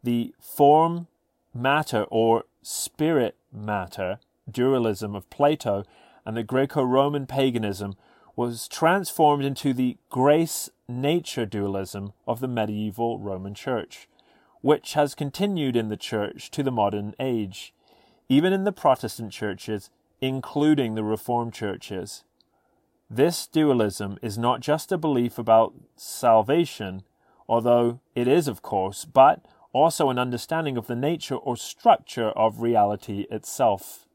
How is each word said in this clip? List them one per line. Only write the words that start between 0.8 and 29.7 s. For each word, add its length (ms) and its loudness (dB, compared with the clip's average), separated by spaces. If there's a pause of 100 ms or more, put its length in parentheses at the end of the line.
matter, 560 0
or 340 2 (180)
spirit 720 -2 (140)
matter 680 -6 (320)
dualism 640 0
of 140 -14
Plato 560 0 (400)
and 100 -8
the 80 -4
Greco-Roman 840 0
paganism 680 -2 (420)
was 320 -4
transformed 800 2
into 280 -2
the 220 -2 (140)
grace-nature 1400 0
dualism 680 -6 (160)
of 140 -4
the 60 -4
medieval 720 -4
Roman 340 -10
Church, 560 -8 (500)
which 360 0
has 200 0
continued 640 -2
in 100 0
the 80 -4
Church 560 -6
to 100 -6
the 100 -2
modern 500 -2
age, 520 -4 (540)
even 240 4
in 140 0
the 80 0
Protestant 580 0
churches, 600 -8 (280)
including 760 0
the 80 -2
Reformed 500 -2
churches. 720 -10 (840)
This 360 0
dualism 720 0
is 160 -6
not 240 0
just 300 -2
a 60 -2
belief 420 0
about 340 6 (220)
salvation, 1040 0 (460)
although 520 2 (140)
it 140 0
is, 200 4
of 140 -8
course, 420 -6
but 400 6 (300)